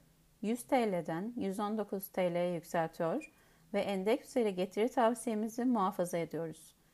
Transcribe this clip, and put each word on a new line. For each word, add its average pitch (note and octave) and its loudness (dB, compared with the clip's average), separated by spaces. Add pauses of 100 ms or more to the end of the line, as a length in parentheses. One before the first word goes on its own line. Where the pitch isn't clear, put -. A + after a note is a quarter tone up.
(420)
yüz A3+ -2
T A#3 2
L'den E3+ -2
yüz G3 -2
on G#3+ -2
dokuz G3+ -4
T F3+ 0
L'ye F3 2
yükseltiyor E3+ -2 (420)
ve G3+ 2
endeks G3 0
üzeri G#3+ 2
getiri F#3+ 0
tavsiyemizi A#3 0
muhafaza F#3 2
ediyoruz. D#3+ -6 (200)